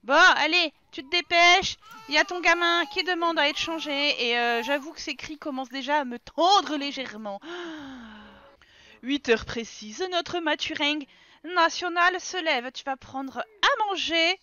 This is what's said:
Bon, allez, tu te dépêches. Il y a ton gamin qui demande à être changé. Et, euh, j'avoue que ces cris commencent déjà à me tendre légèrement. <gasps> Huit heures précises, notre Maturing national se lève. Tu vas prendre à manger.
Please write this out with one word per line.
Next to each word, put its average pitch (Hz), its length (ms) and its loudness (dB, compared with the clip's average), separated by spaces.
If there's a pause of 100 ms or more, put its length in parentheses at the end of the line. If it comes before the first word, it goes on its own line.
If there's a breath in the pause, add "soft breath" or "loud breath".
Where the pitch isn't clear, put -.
Bon, 220 80 0 (240)
allez, 320 340 2 (220)
tu 330 100 -10
te 262 80 -18
dépêches. 349 680 4 (320)
Il 285 40 -4
y 302 40 4
a 330 80 4
ton 359 140 -6
gamin 339 440 2
qui - 200 -4
demande 339 340 0
à 285 100 4
être 302 100 -2
changé. 311 320 -4 (320)
Et, 240 140 0
euh, 240 260 0
j'avoue 285 300 -4
que - 80 -16
ces 277 160 -8
cris 311 220 -12
commencent 262 320 -8
déjà 269 300 -2
à 277 40 -4
me 240 140 -8
tendre 330 580 2
légèrement. 220 680 -8
<gasps> 269 1600 -16
Huit 269 280 -2
heures 220 160 4
précises, 220 680 -8
notre 349 280 -2
Maturing 302 680 -2 (380 soft breath)
national 349 760 2
se - 160 -8
lève. 285 360 -2
Tu - 120 -14
vas 269 140 -6
prendre 262 400 -10
à 440 500 0
manger. 330 540 0